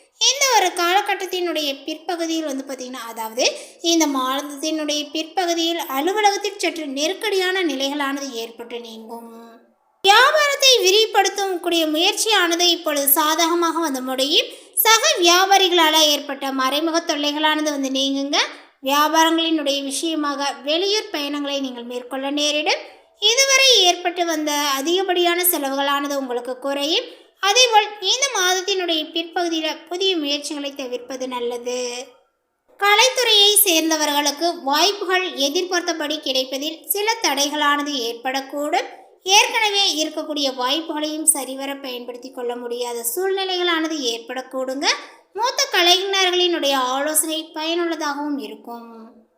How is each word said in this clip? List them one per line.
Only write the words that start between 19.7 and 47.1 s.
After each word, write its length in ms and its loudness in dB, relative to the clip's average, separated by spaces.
விஷயமாக 800 -2
வெளியூர் 460 0
பயணங்களை 500 -4
நீங்கள் 240 -8
மேற்கொள்ள 460 -8
நேரிடும். 500 0
இதுவரை 640 6
ஏற்பட்டு 420 2
வந்த 260 -2
அதிகப்படியான 920 0
செலவுகளானது 720 0
உங்களுக்கு 440 -6
குறையும். 460 -2
அதேபோல் 480 6
இந்த 340 -2
மாதத்தினுடைய 800 0
பிற்பகுதியில 760 -4
புதிய 300 -2
முயற்சிகளை 580 -6
தவிர்ப்பது 520 -8
நல்லது. 800 -6
கலைத்துறையை 840 4
சேர்ந்தவர்களுக்கு 1000 0
வாய்ப்புகள் 720 0
எதிர்பார்த்தபடி 840 -2
கிடைப்பதில் 680 -4
சில 340 -2
தடைகளானது 720 0
ஏற்படக்கூடும். 880 -4
ஏற்கனவே 800 2
இருக்கக்கூடிய 520 -2
வாய்ப்புகளையும் 680 -2
சரிவர 520 -2
பயன்படுத்தி 560 -12
கொள்ள 240 -6
முடியாத 500 -6
சூழ்நிலைகளானது 840 0
ஏற்படக்கூடுங்க. 840 -6
மூத்த 380 -2
கலைஞர்களினுடைய 1040 2
ஆலோசனை 800 -2